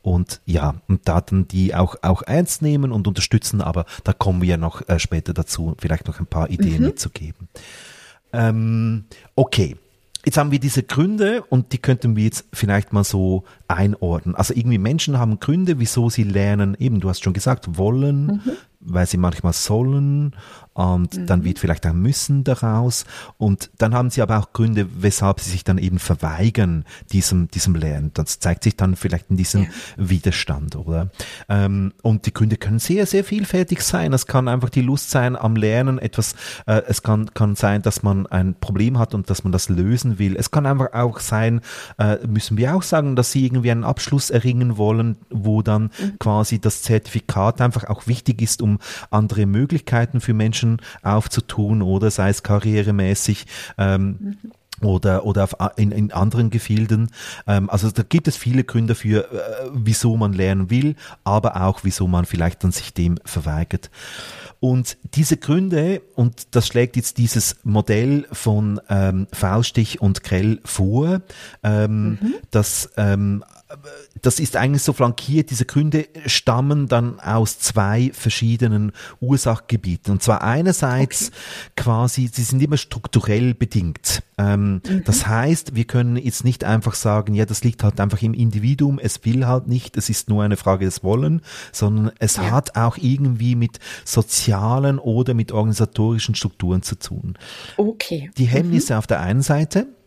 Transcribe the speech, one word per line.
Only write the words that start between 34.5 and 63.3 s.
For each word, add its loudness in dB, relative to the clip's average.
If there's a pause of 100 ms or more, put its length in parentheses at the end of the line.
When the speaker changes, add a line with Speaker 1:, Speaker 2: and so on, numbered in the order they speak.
Speaker 1:
die 2
Lust -2
sein 0
am 0
Lernen, 2
etwas, -4 (300)
äh, 2
es -2
kann, 0
kann 2
sein, 2
dass -2
man 2
ein 0
Problem 0
hat 0
und -4
dass -2
man 0
das -2
lösen 2
will. 2
Es -4
kann 2
einfach 0
auch -2
sein, 0 (380)
äh, 2
müssen -2
wir 2
auch 0
sagen, 0
dass 2
sie 2
irgendwie 2
einen -2
Abschluss -2
erringen 2
wollen, 2 (120)
wo 0
dann 2 (100)
Speaker 2:
Mhm. -4
Speaker 1:
quasi 0
das 0
Zertifikat 0
einfach 0
auch -6
wichtig 0
ist, -2
um 2 (320)
andere 2
Möglichkeiten 0
für 0
Menschen 0 (340)
aufzutun, 0
oder 2
sei 0
es 0
karrieremäßig, 0 (320)
ähm, 0 (440)
Speaker 2:
Mhm. 0
Speaker 1:
oder, 2
oder 2
auf -6
a-, -2
in, 2
in -2
anderen 2
Gefilden. 0 (360)
Ähm, 2
also 2
da -2
gibt 0
es -4
viele 0
Gründe 0
für, 0
äh, -8
wieso 0
man 2
lernen 0
will, 0 (280)
aber 0
auch 2
wieso 0
man 2
vielleicht -2
dann 2
sich -8
dem 0
verweigert. -4 (720)